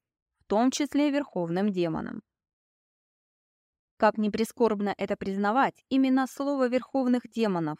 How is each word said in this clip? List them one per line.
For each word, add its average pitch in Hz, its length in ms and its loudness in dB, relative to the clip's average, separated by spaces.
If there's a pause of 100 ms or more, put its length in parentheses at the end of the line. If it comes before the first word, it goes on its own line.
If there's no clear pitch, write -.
(380)
в - 80 -20
том 226 240 2
числе 285 400 0
верховным 196 600 -2
демонам. 170 520 -4 (1800)
Как 214 180 2
ни 214 140 0
прискорбно 214 680 0
это 202 220 -4
признавать, 202 720 -2
именно 262 360 2
слово 277 420 -2
верховных 247 600 0
демонов 180 520 -2